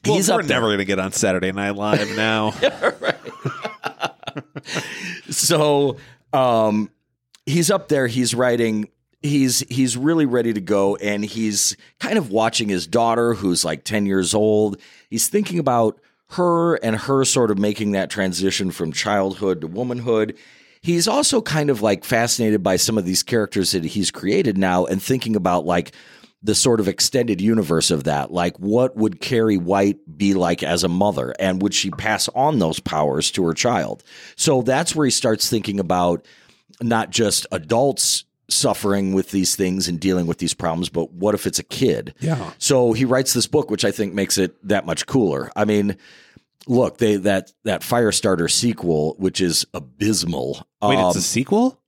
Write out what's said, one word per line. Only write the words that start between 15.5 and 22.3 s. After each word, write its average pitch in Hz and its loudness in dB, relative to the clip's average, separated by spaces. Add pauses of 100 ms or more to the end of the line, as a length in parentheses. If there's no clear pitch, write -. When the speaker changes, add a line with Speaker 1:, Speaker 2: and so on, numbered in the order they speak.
Speaker 2:
about 120 2 (360)
her 170 2
and 110 -2
her 135 0
sort 120 2
of 101 2
making 104 0
that 95 -2
transition 95 -2
from 82 -6
childhood 95 0
to 82 -8
womanhood. 117 -2 (460)
He's 170 0
also 262 2
kind 147 0
of, 113 0
like, 104 0
fascinated 113 2